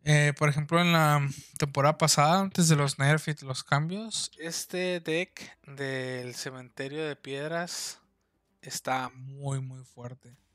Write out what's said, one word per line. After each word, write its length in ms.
Eh, 300
por 100
ejemplo, 320
en 120
la 360
temporada 400
pasada, 400
antes 300
de 80
los 200
nerfs 300
y 180
los 200
cambios, 720
este 640
deck 680
del 720
cementerio 680
de 120
piedras 840
está 540
muy, 440
muy 240
fuerte. 520